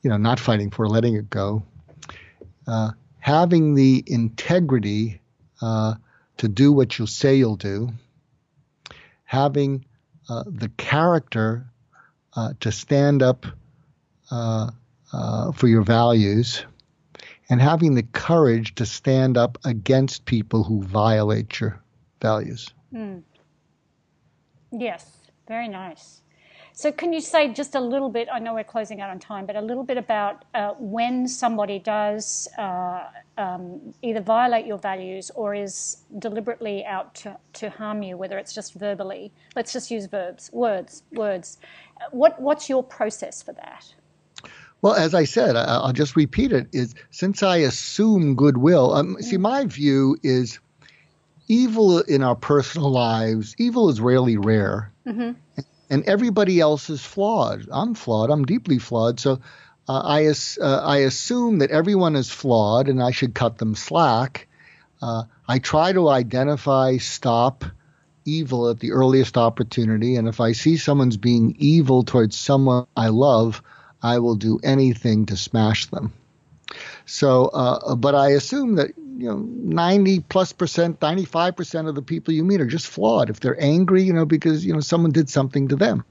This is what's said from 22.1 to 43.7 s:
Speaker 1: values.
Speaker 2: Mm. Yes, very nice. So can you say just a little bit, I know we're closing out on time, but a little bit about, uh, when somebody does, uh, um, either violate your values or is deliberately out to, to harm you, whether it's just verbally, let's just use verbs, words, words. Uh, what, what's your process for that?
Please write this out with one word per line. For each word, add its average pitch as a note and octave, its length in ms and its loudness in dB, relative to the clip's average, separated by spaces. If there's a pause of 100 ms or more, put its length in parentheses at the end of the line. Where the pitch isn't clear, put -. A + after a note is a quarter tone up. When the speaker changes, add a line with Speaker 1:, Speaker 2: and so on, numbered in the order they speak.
Speaker 1:
values. A2 500 -4 (220)
Speaker 2:
Mm. G3+ 300 -14 (1500)
Yes, A3 340 -10 (420)
very A3+ 200 -10
nice. F#3+ 520 -18 (520)
So D4 200 -4
can E4+ 220 -4
you D#4+ 80 -6
say D4 320 0
just C#4+ 200 -10
a C4+ 60 -2
little B3+ 300 -4
bit, A#3 200 -6
I A#3+ 80 -8
know A3+ 140 -10
we're A3 120 -8
closing G#3+ 360 -10
out G3 80 -12
on F#3 100 -14
time, G3 280 -12
but G3+ 100 -6
a G#3 60 -6
little B3 220 -8
bit B3+ 120 -6
about, G#3 480 -4 (100)
uh, G#3 240 -4
when A#3+ 480 -4
somebody A3 520 -4
does, G#3 720 -6 (100)
uh, F3+ 460 -8 (340)
um, F3+ 640 -10
either A3+ 180 -4
violate A3+ 460 0
your G#3 100 -8
values F#3+ 580 -10
or G#3 200 -6
is G3+ 440 -10 (200)
deliberately G#3+ 680 -8
out G3 300 -10
to, G3+ 200 -18 (200)
to G#3+ 160 -12
harm G#3+ 320 -10
you, F#3 160 -12
whether F#3+ 180 -10
it's - 180 -12
just - 200 -14
verbally, G3 580 -10 (220)
let's A#3 180 -8
just B3+ 180 -10
use A3 140 -8
verbs, F3+ 480 -10
words, A3+ 500 -4 (100)
words. G3+ 440 -6 (420)
Uh, A#3+ 120 -16
what, D4+ 320 2
what's D4 260 -2
your C4 140 -2
process - 600 -10
for - 120 -18
that? - 400 -20 (880)